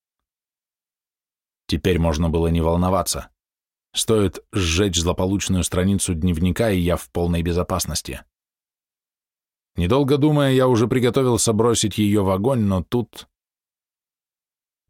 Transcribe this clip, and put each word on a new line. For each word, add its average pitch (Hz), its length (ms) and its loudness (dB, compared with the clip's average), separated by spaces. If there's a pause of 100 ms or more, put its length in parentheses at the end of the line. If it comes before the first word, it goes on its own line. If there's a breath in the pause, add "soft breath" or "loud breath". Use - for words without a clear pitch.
(1700)
Теперь 82 320 0
можно 82 300 0
было 82 200 0
не 82 120 0
волноваться. 87 720 -2 (640)
Стоит 104 580 0
сжечь 90 460 0
злополучную 92 640 -2
страницу 92 500 -2
дневника, 90 560 0
и 92 80 0
я 85 180 0
в - 140 -12
полной 85 320 -2
безопасности. 87 800 -4 (1500)
Недолго 131 420 2
думая, 143 340 2
я 131 160 4
уже 120 180 4
приготовился 120 640 2
бросить 110 460 0
ее 104 260 2
в 95 60 0
огонь, 113 300 0
но 98 220 0
тут... - 460 -6 (1600)